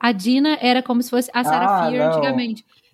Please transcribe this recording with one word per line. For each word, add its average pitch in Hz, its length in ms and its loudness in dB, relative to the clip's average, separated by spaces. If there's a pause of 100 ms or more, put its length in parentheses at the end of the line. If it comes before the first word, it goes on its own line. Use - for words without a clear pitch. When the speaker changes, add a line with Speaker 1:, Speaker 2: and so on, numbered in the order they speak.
Speaker 1:
a 240 120 0
Dina 262 500 0
era 247 200 2
como 247 200 -2
se - 80 -6
fosse 247 240 -2
a 240 100 -2
Sarah 202 400 2
Speaker 2:
Ah, 320 40 0
Speaker 1:
Fier 247 100 -2
Speaker 2:
não. 311 180 2
Speaker 1:
antigamente. 254 480 -2 (300)